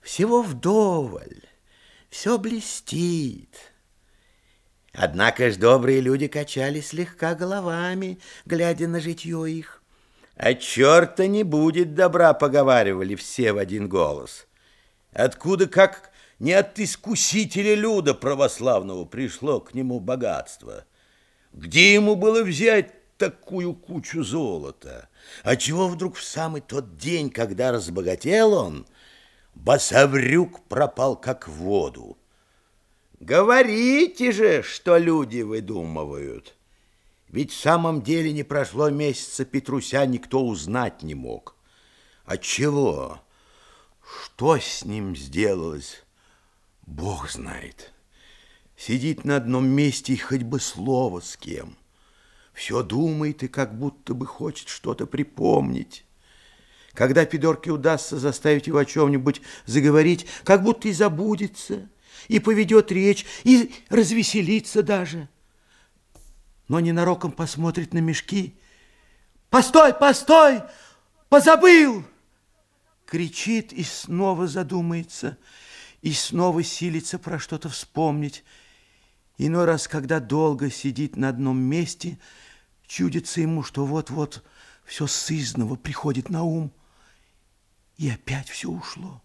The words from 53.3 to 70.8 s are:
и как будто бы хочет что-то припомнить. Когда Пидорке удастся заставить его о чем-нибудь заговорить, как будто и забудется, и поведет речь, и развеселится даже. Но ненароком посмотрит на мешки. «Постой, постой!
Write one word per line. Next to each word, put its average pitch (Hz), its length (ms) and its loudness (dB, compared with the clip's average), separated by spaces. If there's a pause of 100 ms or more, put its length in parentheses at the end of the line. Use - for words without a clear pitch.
и 127 60 -8
как 110 280 -6
будто - 380 -8
бы 127 120 -8
хочет - 420 -12
что-то - 380 -8
припомнить. - 1000 -2 (840)
Когда 135 340 4
Пидорке 160 440 -2
удастся 151 480 -2
заставить 143 480 0
его 160 120 0
о 143 60 4
чем-нибудь 143 580 0 (240)
заговорить, 151 600 4 (180)
как 190 180 6
будто 226 260 0
и 208 40 -2
забудется, 196 1000 -2 (380)
и 220 100 4
поведет 214 540 4
речь, 196 340 2 (180)
и 240 300 6 (140)
развеселится 214 960 2
даже. 165 460 -4 (1400)
Но 156 120 0
ненароком 170 500 0
посмотрит 165 600 -6
на 170 60 -2
мешки. 165 560 -4 (960)
«Постой, 262 420 8
постой! 285 720 6 (640)